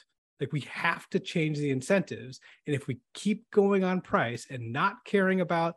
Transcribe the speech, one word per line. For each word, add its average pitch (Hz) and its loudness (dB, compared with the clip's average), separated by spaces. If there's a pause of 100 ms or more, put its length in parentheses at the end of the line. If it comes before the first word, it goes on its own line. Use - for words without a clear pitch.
(400)
Like, - -6
we 143 -2
have - -4
to 190 0
change 156 -2
the 147 0
incentives. 131 -2 (260)
And 147 0
if - -4
we 131 -4 (120)
keep - -2
going 202 4
on 185 0
price 120 0
and 117 -8
not 190 -2
caring 190 2
about 170 0